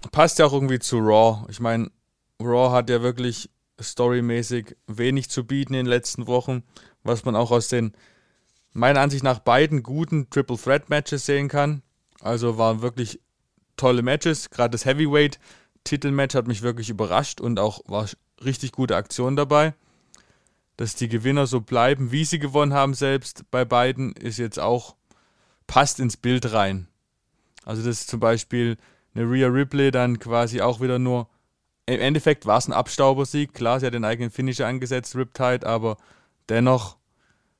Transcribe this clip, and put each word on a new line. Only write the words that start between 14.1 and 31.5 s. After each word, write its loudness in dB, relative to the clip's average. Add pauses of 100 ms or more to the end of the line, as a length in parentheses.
Gerade 0
das -4
Heavyweight 2 (460)
Titelmatch -2
hat 0
mich -4
wirklich -4
überrascht -2
und -2
auch -2
war -4
sch-, -14 (260)
richtig -6
gute -2
Aktion -2
dabei. 2 (1040)
Dass -6
die -4
Gewinner 0
so -2
bleiben, 2
wie 0
sie -2
gewonnen 0
haben 2
selbst -4
bei 0
beiden, 0
ist -10
jetzt -6
auch, -2 (720)
passt 2
ins -2
Bild -2
rein. 0 (800)
Also -6
dass -4
zum -8
Beispiel 0 (360)
eine -2
Rhea 2
Ripley 2
dann 0
quasi -2
auch 0
wieder -2
nur, -2 (560)